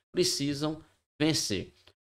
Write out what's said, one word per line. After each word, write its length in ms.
precisam 720
vencer. 500